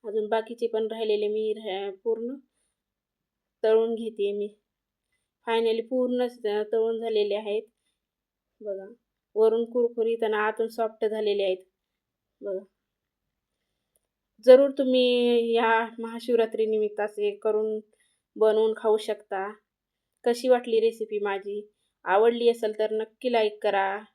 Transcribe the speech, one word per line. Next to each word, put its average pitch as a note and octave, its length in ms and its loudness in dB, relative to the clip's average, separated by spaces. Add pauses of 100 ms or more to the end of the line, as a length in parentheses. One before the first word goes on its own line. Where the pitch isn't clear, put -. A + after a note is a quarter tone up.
अजून G#3+ 240 -2
बाकीचे A3+ 380 -4
पण A3+ 200 -2
राहिलेले G#3+ 420 -2
मी G#3+ 240 -2
रा-, G3+ 400 -8 (120)
पूर्ण A#3 300 -4 (1300)
तळून A3+ 300 4
घेते A3 380 -4
मी. G#3 160 -6 (1000)
फायनली A3+ 360 0
पूर्ण B3 440 -2
स-, A#3+ 180 -12
तळून A3 560 -2
झालेले G#3 340 -2
आहेत. G#3+ 280 -4 (960)
बघा, G3 320 -10 (420)
वरून A3 300 4
कुरकुरीत A#3 600 -2
आणि G#3+ 120 0
आतून A3 320 -2
सॉफ्ट A3 360 -4
झालेले G#3 380 0
आहेत. F#3 340 -4 (640)
बघा. G3+ 260 -8 (1800)
जरूर C4+ 240 10
तुम्ही B3 840 2
या A3+ 320 2 (120)
महाशिवरात्रीनिमित्त A3 1040 -2
असे G#3 360 -4
करून G#3+ 420 -2 (580)
बनवून A3 400 2
खाऊ A3 200 2
शकता. G#3 560 -6 (720)
कशी A#3+ 240 0
वाटली A#3+ 320 4
रेसिपी A3 380 -2
माझी? G3+ 420 -6 (440)
आवडली A#3 440 4
असेल A#3 300 -2
तर G#3+ 120 0
नक्की A3 420 -6
लाईक G#3+ 300 0
करा. G3 360 0 (160)